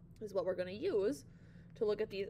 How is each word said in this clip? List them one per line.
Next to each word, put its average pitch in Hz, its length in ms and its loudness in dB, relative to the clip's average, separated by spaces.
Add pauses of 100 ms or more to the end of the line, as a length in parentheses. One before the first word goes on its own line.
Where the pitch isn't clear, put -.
(200)
is 202 140 -8
what 180 100 4
we're 180 100 2
gonna 180 160 -2
use 240 540 2 (520)
to 226 100 4
look 208 140 4
at 214 100 0
these 196 200 -2